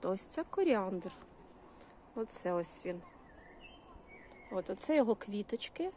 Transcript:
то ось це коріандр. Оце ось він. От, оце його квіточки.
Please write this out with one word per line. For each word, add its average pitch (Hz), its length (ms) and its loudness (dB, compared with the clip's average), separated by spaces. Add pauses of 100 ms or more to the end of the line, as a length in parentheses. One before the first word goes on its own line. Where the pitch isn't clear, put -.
то 160 100 0
ось 190 120 0
це - 280 -4
коріандр. 196 600 4 (1040)
Оце 220 380 -2
ось 175 340 -2
він. 175 140 -4 (1500)
От, 185 200 -4
оце 247 260 2
його 233 180 8
квіточки. 214 840 -4